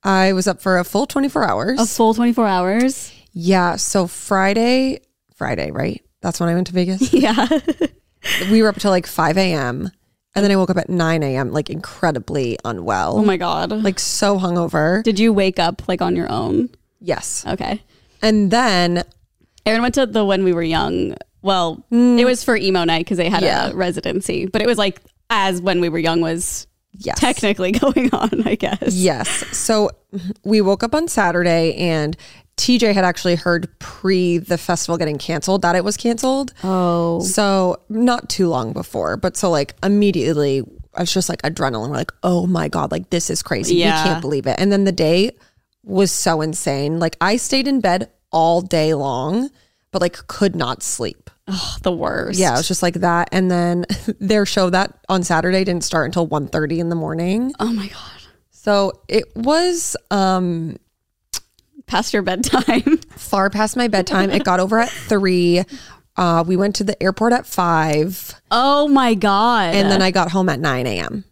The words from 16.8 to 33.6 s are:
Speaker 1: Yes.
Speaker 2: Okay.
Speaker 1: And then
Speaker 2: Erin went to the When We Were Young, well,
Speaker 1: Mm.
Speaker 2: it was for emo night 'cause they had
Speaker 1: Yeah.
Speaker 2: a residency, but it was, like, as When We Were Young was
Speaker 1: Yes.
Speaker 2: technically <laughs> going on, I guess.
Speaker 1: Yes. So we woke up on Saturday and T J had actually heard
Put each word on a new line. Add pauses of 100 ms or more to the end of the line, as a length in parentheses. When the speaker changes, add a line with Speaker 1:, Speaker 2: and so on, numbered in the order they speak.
Speaker 1:
Yes.
Speaker 2:
Okay. (400)
Speaker 1:
And
then (600)
Speaker 2:
Erin
went
to
the
When
We
Were
Young, (260)
well,
Speaker 1:
Mm.
Speaker 2:
it
was
for
emo
night
'cause
they
had
Speaker 1:
Yeah.
Speaker 2:
a
residency,
but
it
was,
like, (300)
as
When
We
Were
Young
was (300)
Speaker 1:
Yes.
Speaker 2:
technically
<laughs>
going
on,
I
guess.
Speaker 1:
Yes. (280)
So (520)
we
woke
up
on
Saturday
and (380)
T
J
had
actually
heard (100)